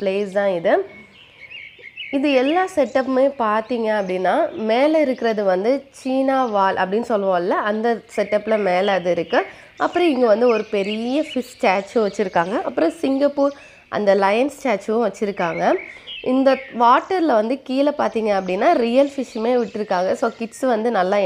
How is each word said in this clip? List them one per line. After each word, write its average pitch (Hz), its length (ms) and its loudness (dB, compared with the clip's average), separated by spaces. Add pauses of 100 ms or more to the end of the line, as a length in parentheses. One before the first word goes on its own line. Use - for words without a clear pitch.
பிளேஸ் 196 380 -2
தான் 196 200 0
இது. 202 140 2 (1400)
இது 277 120 0 (120)
எல்லா 311 220 2 (120)
செட்டப்புமே 262 500 2 (200)
பார்த்தீங்க 220 440 -2 (120)
அப்படின்னா, 185 340 0 (340)
மேலே 285 360 2
இருக்கிறது 226 380 -2 (100)
வந்து 196 180 0 (300)
சீனா 269 360 0 (160)
வால் 190 300 2
அப்படின்னு 208 280 -2
சொல்லுவோம்ல, 190 460 0 (140)
அந்த 220 180 -2 (280)
செட்டப்ல 208 400 0 (120)
மேலே 190 300 2
அது 180 160 -2
இருக்கு. 170 260 0 (440)
அப்புறம் 339 280 2
இங்க 247 200 2
வந்து 233 220 4
ஒரு 214 100 -2 (100)
பெரிய 214 420 -2 (140)
ஃபிஷ் 247 240 -6
ஸ்டாச்சு 196 500 -2
வச்சிருக்காங்க. 190 500 -2 (140)
அப்புறம் 294 320 0
சிங்கப்பூர் 277 560 0 (400)
அந்த 196 260 2
லயன் 226 320 2
ஸ்டாச்சுவும் 226 520 -2
வச்சிருக்காங்க. 190 580 -4 (680)
இந்த 262 200 4 (320)
வாட்டர்ல 320 560 2
வந்து 226 160 -2 (120)
கீழே 277 320 0
பார்த்தீங்க 220 380 0
அப்படின்னா 190 320 0 (140)
ரியல் 269 320 2
ஃபிஷ்ஷுமே 233 360 -4 (100)
விட்டிருக்காங்க. 196 500 -2 (100)
So 233 60 0 (100)
கிட்ஸ் 226 260 -8 (100)
வந்து 220 160 0 (100)
நல்லா 196 260 2